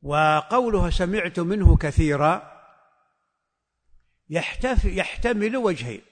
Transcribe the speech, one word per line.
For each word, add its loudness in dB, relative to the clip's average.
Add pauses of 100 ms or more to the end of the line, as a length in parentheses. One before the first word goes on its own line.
وقولها 0
سمعت -2
منه 4
كثيرا 0 (1700)
يحتف-، -2
يحتمل -2
وجهين -4 (100)